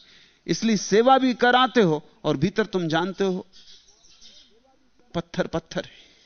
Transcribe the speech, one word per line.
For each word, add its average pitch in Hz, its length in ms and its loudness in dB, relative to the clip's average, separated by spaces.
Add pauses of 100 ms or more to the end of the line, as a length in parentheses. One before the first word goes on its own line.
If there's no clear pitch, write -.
(480)
इसलिए 208 300 0
सेवा 240 400 2
भी 254 180 0
कराते 247 460 2
हो 160 200 2 (220)
और 151 140 -2
भीतर 208 280 -2
तुम 180 220 -4
जानते 170 360 -4
हो 190 220 -4 (1700)
पत्थर 170 340 -6
पत्थर - 380 -8
है। - 120 -20 (280)